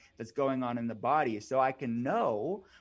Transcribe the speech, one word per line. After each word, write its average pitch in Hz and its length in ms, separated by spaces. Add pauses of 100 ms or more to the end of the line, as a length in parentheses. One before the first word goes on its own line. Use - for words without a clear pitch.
(160)
that's 117 160
going 135 300
on 120 160
in 117 100
the 110 60
body. 120 440
So 131 220
I 131 100
can 120 320
know 160 640 (160)